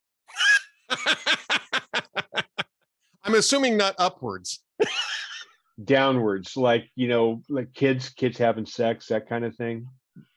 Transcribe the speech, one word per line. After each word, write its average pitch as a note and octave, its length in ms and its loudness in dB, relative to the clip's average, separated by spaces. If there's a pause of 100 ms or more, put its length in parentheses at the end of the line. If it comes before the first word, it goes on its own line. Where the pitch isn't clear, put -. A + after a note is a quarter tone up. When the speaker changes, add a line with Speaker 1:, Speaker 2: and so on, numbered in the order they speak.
(920)
Speaker 1:
<laughs> - 1500 -4 (840)
I'm G#3 100 0
assuming B3 420 4
not G3 220 2
upwards. A2+ 640 -4 (180)
<laughs> - 80 2 (960)
Speaker 2:
Downwards, B2 720 2
like, A#2+ 400 2
you B2 120 0
know, A#2 400 2
like C3 240 -6
kids, C3+ 380 0
kids A#2+ 280 -2
having A2+ 280 0
sex, A2+ 420 -2
that A2 200 -4
kind A#2 160 -4
of A2+ 120 -8
thing. A#2 300 -8 (500)